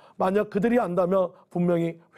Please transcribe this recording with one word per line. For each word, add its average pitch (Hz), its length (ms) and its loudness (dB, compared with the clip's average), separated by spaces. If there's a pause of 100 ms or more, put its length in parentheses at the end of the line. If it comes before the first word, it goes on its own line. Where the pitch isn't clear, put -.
(160)
만약 196 320 0
그들이 233 320 0
안다면 180 520 0 (180)
분명히 170 500 -2 (180)